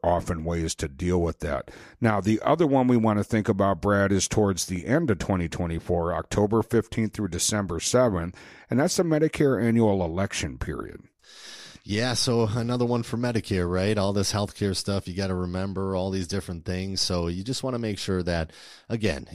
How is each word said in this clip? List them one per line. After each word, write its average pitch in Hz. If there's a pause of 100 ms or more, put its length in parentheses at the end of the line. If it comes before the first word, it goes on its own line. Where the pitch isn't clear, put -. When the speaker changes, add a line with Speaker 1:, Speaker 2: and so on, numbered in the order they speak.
Speaker 1:
often 85
ways 82
to -
deal 87
with 82
that. 71 (300)
Now, 107
the 107
other 160
one 135
we 123
want 110
to 98
think 110
about, 98
Brad, 101
is 95
towards 98
the 90
end 147
of 90
twenty 87
twenty-four, 85
October 104
fifteenth 110
through 104
December 87
seventh, 95 (320)
and 120
that's 170
the 185
Medicare 151
annual 113
election 82
period. - (880)
Speaker 2:
Yeah, 117
so 117
another 117
one 120
for 117
Medicare, 110
right? 95
All 98
this 98
healthcare 101
stuff, 98
you 90
gotta 95
remember 92
all 95
these 92
different 90
things. 92
So 87
you 87
just 131
wanna 127
make 107
sure 92
that, 82 (360)
again, 101